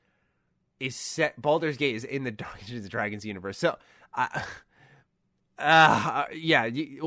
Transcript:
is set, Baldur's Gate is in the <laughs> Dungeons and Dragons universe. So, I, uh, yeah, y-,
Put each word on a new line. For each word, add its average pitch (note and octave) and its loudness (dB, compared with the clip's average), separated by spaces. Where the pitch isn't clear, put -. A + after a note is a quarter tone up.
is C3 -6
set, - -2
Baldur's D3+ 0
Gate C#3 2
is A2+ -6
in C3+ -6
the B2 -4
<laughs> - -6
Dungeons G#2+ -12
and G2 -12
Dragons G#2+ -4
universe. G2 -8
So, E3+ 0
I, - -2
uh, C#3+ 6
yeah, D#3+ 2
y-, C3+ -6